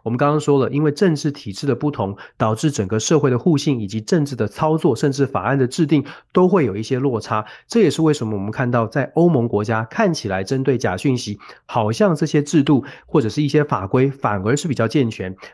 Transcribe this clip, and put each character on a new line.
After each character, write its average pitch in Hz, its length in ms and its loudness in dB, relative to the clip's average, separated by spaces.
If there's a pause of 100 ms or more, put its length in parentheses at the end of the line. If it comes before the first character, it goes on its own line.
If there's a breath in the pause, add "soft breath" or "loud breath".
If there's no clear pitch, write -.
我 113 60 -4
们 123 60 -2
刚 147 140 2
刚 151 80 2
说 143 200 2
了， 120 120 0
因 143 120 -2
为 151 100 2
政 170 220 2
治 143 180 -2
体 101 200 -12
制 143 140 -10
的 131 80 2
不 147 160 -2
同， 101 260 -4 (200 loud breath)
导 110 180 0
致 151 160 0
整 104 160 -2
个 110 140 -2
社 156 180 2
会 135 120 2
的 123 80 2
互 160 200 2
信 139 220 -2
以 104 60 -4
及 110 140 -6
政 151 240 0
治 139 120 -6
的 110 100 0
操 160 300 0
作， 151 180 2
甚 143 160 0
至 135 160 0
法 90 160 -4
案 131 160 0
的 127 80 2
制 160 180 -2
定 143 200 2 (280 loud breath)
都 180 160 4
会 170 160 4
有 101 120 -2
一 110 60 -6
些 123 160 -4
落 127 220 -2
差。 107 240 -4 (220 loud breath)
这 233 140 2
也 165 100 6
是 160 120 -2
为 151 120 4
什 123 100 -4
么 107 120 -4
我 95 40 -6
们 104 120 -6
看 123 180 -2
到 117 160 2
在 131 280 -4
欧 170 140 4
盟 120 200 2
国 104 160 0
家 110 200 -2
看 190 300 0
起 - 140 -6
来 95 160 -2
针 131 180 -2
对 131 160 0
假 92 180 -2
讯 131 200 0
息， 104 240 -8 (260 loud breath)
好 110 240 0
像 185 240 2
这 156 120 0
些 147 140 0
制 143 220 2
度 139 220 4 (220 loud breath)
或 - 140 2
者 110 80 0
是 151 140 -2
一 143 60 0
些 147 160 2
法 104 220 -2
规 131 220 2
反 107 380 -2
而 131 100 2
是 165 120 -6
比 135 60 -2
较 113 120 0
健 120 240 0
全； 95 240 -10 (200 loud breath)